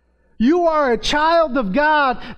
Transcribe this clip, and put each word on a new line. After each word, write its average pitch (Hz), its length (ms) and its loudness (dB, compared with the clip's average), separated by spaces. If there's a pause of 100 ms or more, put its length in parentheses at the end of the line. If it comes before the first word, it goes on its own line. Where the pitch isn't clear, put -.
(360)
You 330 300 2
are 302 260 2
a 226 60 0
child 311 580 0
of 202 160 -2
God 285 460 0 (200)